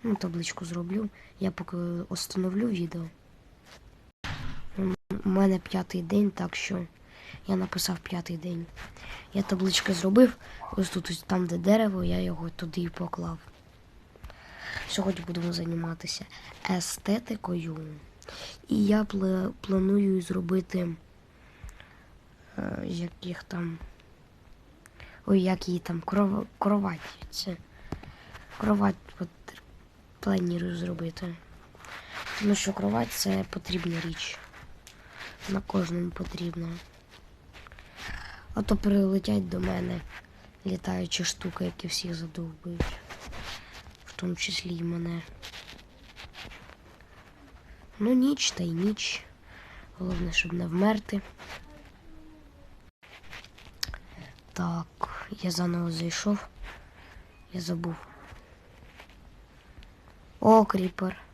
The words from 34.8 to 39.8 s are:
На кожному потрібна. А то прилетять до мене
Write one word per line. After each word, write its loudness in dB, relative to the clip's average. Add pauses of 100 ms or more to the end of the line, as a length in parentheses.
На 2
кожному 0
потрібна. -4 (1900)
А 0
то 4
прилетять 4
до -2
мене 0 (640)